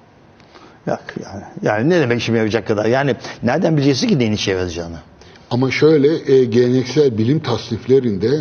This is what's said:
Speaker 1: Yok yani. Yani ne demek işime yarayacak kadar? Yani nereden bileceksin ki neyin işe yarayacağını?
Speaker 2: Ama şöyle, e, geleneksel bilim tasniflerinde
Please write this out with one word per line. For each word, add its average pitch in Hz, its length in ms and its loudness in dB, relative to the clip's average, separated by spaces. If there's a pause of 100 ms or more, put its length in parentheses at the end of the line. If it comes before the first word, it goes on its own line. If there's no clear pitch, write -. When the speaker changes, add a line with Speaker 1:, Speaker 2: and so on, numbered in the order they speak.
(880)
Speaker 1:
Yok - 140 -4 (240)
yani. 101 180 -14 (200)
Yani 113 280 0
ne 180 100 2
demek 120 200 0
işime 117 180 0
yarayacak 110 280 -2
kadar? 107 200 0
Yani 131 280 0 (280)
nereden 156 340 0
bileceksin 139 320 2
ki 180 100 2
neyin 110 140 0
işe 101 180 -2
yarayacağını? 85 460 -4 (540)
Speaker 2:
Ama 127 200 0
şöyle, 147 640 2
e, 131 100 6
geleneksel 123 760 2
bilim 131 220 2
tasniflerinde 117 920 0 (100)